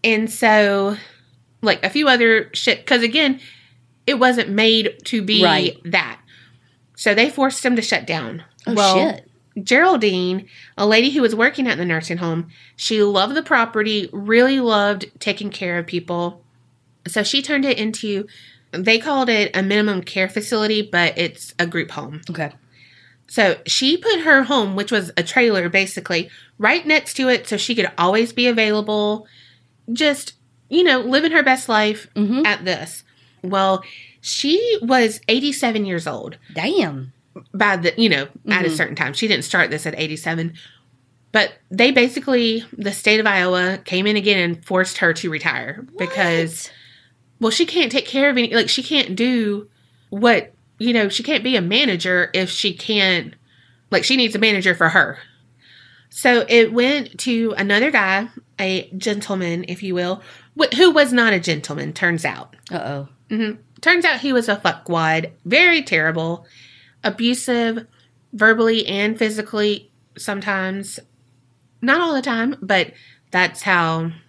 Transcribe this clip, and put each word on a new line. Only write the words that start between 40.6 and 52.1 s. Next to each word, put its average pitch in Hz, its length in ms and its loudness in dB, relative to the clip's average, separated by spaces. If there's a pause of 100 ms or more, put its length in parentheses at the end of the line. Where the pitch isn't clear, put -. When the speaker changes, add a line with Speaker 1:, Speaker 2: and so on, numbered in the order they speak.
Speaker 1:
But 214 220 0 (160)
they 233 220 4
basically, 247 720 0 (140)
the 202 140 -6
state 214 280 0
of 220 80 -2
Iowa 180 580 0
came 185 220 -2
in 214 100 2
again 202 220 2
and 170 260 -2
forced 185 340 -2
her 170 140 2
to 165 160 -6
retire 143 640 -6
Speaker 2:
What? 359 60 -20 (120)
Speaker 1:
because, 165 600 -2 (680)
well, 226 120 0
she 330 140 2
can't 311 260 0
take 269 160 -2
care 277 220 2
of 247 80 0
any, 233 160 0
like, 233 160 2
she - 120 -2
can't 254 340 -2
do 220 520 0 (420)
what, 208 440 2 (260)
you 233 140 0
know, 214 160 2
she 196 140 -4
can't 294 200 -2
be 254 120 0
a 196 60 2
manager 185 720 0